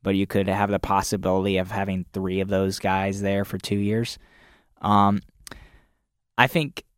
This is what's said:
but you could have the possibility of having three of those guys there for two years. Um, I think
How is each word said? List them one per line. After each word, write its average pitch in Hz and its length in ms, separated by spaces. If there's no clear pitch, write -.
but 98 120
you 98 120
could 98 220
have 101 220
the 98 80
possibility 95 800
of 92 120
having 98 420
three 95 280
of 95 80
those 95 300
guys 98 420
there 98 240
for - 140
two 101 180
years. 104 420
Um, 101 400
I 123 80
think 147 380